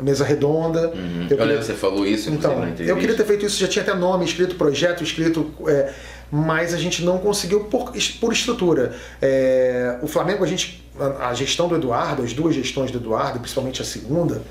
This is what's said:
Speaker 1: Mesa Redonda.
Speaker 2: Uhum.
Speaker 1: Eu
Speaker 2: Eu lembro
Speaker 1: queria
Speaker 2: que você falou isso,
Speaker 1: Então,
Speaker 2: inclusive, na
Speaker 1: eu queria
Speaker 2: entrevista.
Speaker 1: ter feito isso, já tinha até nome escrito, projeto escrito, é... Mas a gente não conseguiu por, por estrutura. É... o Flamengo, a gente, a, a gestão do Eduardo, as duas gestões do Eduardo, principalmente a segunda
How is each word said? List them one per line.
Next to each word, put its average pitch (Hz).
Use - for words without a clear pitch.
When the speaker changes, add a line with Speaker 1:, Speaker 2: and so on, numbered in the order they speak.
Speaker 1:
Mesa 139
Redonda. 160
Speaker 2:
Uhum. 87
Speaker 1:
Eu 139
Speaker 2:
Eu -
lembro -
Speaker 1:
queria 110
Speaker 2:
que -
você -
falou 98
isso, 104
Speaker 1:
Então, 147
Speaker 2:
inclusive, 85
na 170
Speaker 1:
eu 185
queria 220
Speaker 2:
entrevista. -
Speaker 1:
ter 214
feito 208
isso, 202
já 190
tinha 185
até 202
nome 180
escrito, 175
projeto 160
escrito, 160
é... 143
Mas 160
a 175
gente 160
não 180
conseguiu 202
por, -
por 233
estrutura. 156
É... 127
o 151
Flamengo, 175
a -
gente, -
a, 135
a 120
gestão 135
do 170
Eduardo, 135
as 117
duas 151
gestões 127
do 123
Eduardo, 117
principalmente 127
a -
segunda 123